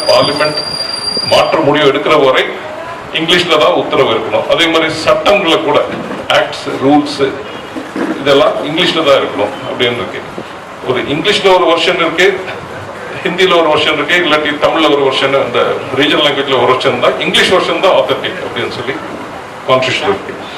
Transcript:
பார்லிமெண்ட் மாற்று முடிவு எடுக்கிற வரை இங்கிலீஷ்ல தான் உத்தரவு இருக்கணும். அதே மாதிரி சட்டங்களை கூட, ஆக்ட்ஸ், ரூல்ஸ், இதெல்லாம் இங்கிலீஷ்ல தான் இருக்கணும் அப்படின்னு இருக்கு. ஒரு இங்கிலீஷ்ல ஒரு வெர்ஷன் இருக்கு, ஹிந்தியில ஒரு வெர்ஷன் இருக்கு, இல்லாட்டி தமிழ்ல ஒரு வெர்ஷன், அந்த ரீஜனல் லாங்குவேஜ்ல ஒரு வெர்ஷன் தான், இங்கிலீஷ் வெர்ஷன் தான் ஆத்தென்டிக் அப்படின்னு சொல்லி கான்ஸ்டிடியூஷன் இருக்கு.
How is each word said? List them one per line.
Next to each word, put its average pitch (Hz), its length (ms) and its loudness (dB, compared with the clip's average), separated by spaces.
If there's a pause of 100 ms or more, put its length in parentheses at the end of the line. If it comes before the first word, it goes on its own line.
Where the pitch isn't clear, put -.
(120)
பார்லிமெண்ட் 143 500 2 (720)
மாற்று - 340 2
முடிவு 147 240 4
எடுக்கிற 151 240 2 (120)
வரை - 180 2 (680)
இங்கிலீஷ்ல 170 480 2
தான் 175 160 4
உத்தரவு 135 340 2
இருக்கணும். 110 380 -2
அதே 151 200 2
மாதிரி 160 160 2 (160)
சட்டங்களை 160 600 2
கூட, 139 120 2 (600)
ஆக்ட்ஸ், - 280 -4 (180)
ரூல்ஸ், 143 360 2 (1000)
இதெல்லாம் 139 340 4 (140)
இங்கிலீஷ்ல 160 400 0
தான் 135 120 6
இருக்கணும் 104 320 -2 (160)
அப்படின்னு 120 340 -2
இருக்கு. - 180 -8 (680)
ஒரு 123 120 0 (120)
இங்கிலீஷ்ல 196 360 0 (100)
ஒரு 170 120 4
வெர்ஷன் 170 340 2
இருக்கு, 160 220 2 (960)
ஹிந்தியில 180 360 2
ஒரு 160 120 4
வெர்ஷன் 156 260 2
இருக்கு, 147 260 0
இல்லாட்டி 151 260 0 (140)
தமிழ்ல 151 300 2
ஒரு 139 120 4
வெர்ஷன், 139 380 0
அந்த 117 160 0 (400)
ரீஜனல் 151 260 2
லாங்குவேஜ்ல 135 360 0
ஒரு - 100 4
வெர்ஷன் 123 320 0
தான், - 120 2 (100)
இங்கிலீஷ் 220 280 2
வெர்ஷன் 165 300 0
தான் 185 160 4
ஆத்தென்டிக் 170 460 -2
அப்படின்னு - 320 -6
சொல்லி - 160 -6 (760)
கான்ஸ்டிடியூஷன் 131 440 0
இருக்கு. - 220 -6 (240)